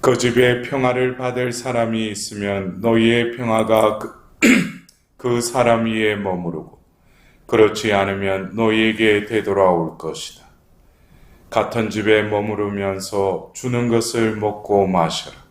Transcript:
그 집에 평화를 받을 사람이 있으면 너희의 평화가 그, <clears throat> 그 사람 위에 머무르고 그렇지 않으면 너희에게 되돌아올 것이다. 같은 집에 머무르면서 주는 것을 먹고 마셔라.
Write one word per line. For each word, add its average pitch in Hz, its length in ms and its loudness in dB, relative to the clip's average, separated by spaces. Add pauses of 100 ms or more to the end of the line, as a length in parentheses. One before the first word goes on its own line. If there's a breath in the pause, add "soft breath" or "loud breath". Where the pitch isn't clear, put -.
그 127 160 4
집에 123 440 2
평화를 127 560 -2
받을 123 340 -4
사람이 113 580 -4
있으면 101 720 -6
너희의 117 560 2
평화가 110 640 2
그, - 140 -10 (260)
<clears throat> - 800 0
그 120 240 0
사람 120 440 2
위에 110 300 0
머무르고 87 640 -6 (680 soft breath)
그렇지 110 460 4
않으면 98 640 -2
너희에게 110 680 2
되돌아올 95 720 0
것이다. - 480 -12 (1040 soft breath)
같은 110 400 -2
집에 107 340 2
머무르면서 101 1300 -4
주는 120 360 -2
것을 113 480 0
먹고 104 500 0
마셔라. 85 480 -2 (160)